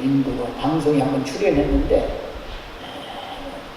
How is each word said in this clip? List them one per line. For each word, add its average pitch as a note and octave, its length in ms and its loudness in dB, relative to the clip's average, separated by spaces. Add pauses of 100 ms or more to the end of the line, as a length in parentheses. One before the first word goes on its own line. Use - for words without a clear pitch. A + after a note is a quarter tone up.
인도로 C3+ 460 2 (120)
방송에 D3 400 4
한번 C3+ 240 2
출연했는데, - 720 4
에, - 120 2 (1700)